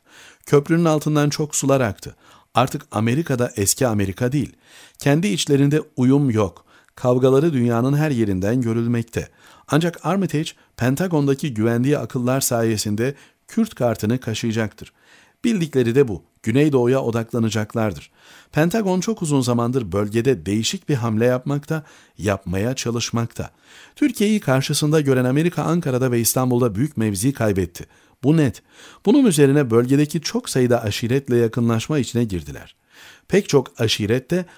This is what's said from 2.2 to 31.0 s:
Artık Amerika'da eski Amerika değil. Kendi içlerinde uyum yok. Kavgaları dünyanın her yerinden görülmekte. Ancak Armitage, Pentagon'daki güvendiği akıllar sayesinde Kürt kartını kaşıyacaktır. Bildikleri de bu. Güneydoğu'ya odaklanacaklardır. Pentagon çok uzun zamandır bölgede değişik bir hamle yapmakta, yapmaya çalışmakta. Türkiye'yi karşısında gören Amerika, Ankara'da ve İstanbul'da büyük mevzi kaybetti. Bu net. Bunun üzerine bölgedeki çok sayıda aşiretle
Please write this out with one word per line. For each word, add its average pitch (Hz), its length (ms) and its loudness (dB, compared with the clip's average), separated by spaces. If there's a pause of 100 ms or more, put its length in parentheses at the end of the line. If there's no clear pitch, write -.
Artık 131 380 0
Amerika'da 123 640 -2
eski 107 320 0
Amerika 107 440 -2
değil. 135 240 -4 (440)
Kendi 156 280 2
içlerinde 147 540 2 (140)
uyum 135 340 4
yok. 107 360 -2 (300)
Kavgaları 131 580 2
dünyanın 120 440 0
her 151 140 0
yerinden 107 500 0
görülmekte. 117 680 -2 (380)
Ancak 165 380 -2
Armitage, 160 440 -2 (280)
Pentagon'daki 139 760 -2
güvendiği 117 440 0
akıllar 123 440 -4
sayesinde 113 760 -2 (320)
Kürt - 280 -2
kartını 117 440 0
kaşıyacaktır. 110 760 -6 (500)
Bildikleri 143 520 0
de 139 120 4
bu. 98 160 -8 (200)
Güneydoğu'ya 131 580 2
odaklanacaklardır. 110 1120 -4 (400)
Pentagon 185 480 0
çok 220 220 -4
uzun 147 200 2
zamandır 120 500 0
bölgede 104 540 0
değişik 110 440 -4
bir 151 60 2
hamle 113 300 0
yapmakta, 143 580 -2 (340)
yapmaya 98 580 -2
çalışmakta. 117 720 -6 (460)
Türkiye'yi 220 440 0
karşısında 147 640 0
gören 131 240 2
Amerika, 151 380 0
Ankara'da 139 480 0
ve 120 80 2
İstanbul'da 120 560 0
büyük 143 220 -4
mevzi 110 360 0
kaybetti. 95 520 -2 (380)
Bu 151 140 4
net. 139 260 0 (420)
Bunun 262 200 4
üzerine 147 440 4
bölgedeki 139 520 2
çok - 280 -6
sayıda 120 340 2
aşiretle 120 540 -2